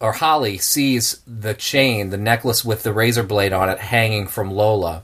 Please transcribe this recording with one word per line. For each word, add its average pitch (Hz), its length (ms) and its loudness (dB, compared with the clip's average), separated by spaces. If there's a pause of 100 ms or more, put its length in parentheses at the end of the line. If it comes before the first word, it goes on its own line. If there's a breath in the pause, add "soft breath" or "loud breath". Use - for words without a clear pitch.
or 110 120 0
Holly, 143 460 0
sees 135 680 0
the 110 280 -6
chain, 117 560 0
the 98 80 -4
necklace 117 440 0
with 110 200 -2
the 110 100 -2
razor 117 320 2
blade 98 300 2
on 95 160 2
it, 95 80 -4
hanging 107 500 0
from 98 240 -6
Lola. 98 520 0